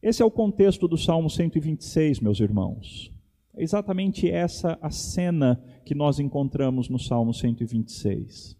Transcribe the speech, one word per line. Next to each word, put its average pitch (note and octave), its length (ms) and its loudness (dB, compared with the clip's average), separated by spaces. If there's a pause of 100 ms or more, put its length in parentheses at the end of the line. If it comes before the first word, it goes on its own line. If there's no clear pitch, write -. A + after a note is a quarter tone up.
Esse A3 200 2
é A#3 40 6
o A3 60 4
contexto G3 560 4
do E3 100 2
Salmo E3 320 2
cento E3 280 0
e - 20 4
vinte D#3 220 -2
e - 40 -16
seis, D3+ 360 2
meus G#2 180 2
irmãos. - 720 -2 (460)
É - 60 -4
exatamente F#3+ 680 0
essa E3+ 520 -2
a D#3 80 -4
cena D3 760 0 (200)
que D3 120 -4
nós C#3+ 240 2
encontramos C3+ 720 0
no B2+ 100 -2
Salmo A#2 340 0
cento A#2 300 -2
e - 20 -4
vinte A2+ 220 -2
e - 60 -16
seis. - 680 -6